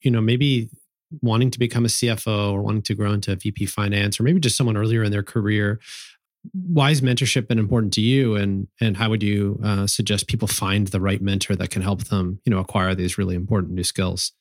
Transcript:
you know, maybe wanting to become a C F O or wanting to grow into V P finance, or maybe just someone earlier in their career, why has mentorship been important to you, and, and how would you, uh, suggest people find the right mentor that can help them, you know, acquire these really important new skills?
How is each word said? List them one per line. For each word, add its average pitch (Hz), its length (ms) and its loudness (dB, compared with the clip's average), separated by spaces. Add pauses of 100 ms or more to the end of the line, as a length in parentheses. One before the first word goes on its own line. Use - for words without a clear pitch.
you 135 100 2
know, 117 100 4
maybe 123 500 2 (500)
wanting 120 300 2
to - 100 -10
become 120 240 0
a 113 40 2
C 120 200 0
F 110 180 -2
O 104 260 0
or 98 100 -2
wanting 104 200 -2
to 107 120 -2
grow 104 180 0
into 98 240 -2
V 104 160 -4
P 101 140 -4
finance, 101 520 -2
or 113 60 0
maybe 170 160 4
just 131 160 0
someone 117 200 2
earlier 113 280 2
in 104 80 0
their 101 100 0
career, 104 580 0 (720)
why 165 380 2
has 151 100 4
mentorship 127 480 0
been 117 100 2
important 107 360 2
to 107 60 0
you, 123 360 4
and, 98 320 0 (120)
and 110 160 2
how 110 140 0
would 107 120 0
you, 101 420 0
uh, 98 220 0
suggest 101 420 -2
people 110 200 -2
find 98 400 0
the 95 120 -2
right 98 220 0
mentor 98 340 -2
that 92 140 -4
can 95 120 -4
help 95 220 -2
them, 95 400 -2
you 120 60 2
know, 98 80 2
acquire 92 360 0
these 90 220 -2
really 92 180 -2
important 90 380 -2
new 90 120 -4
skills? 92 560 -4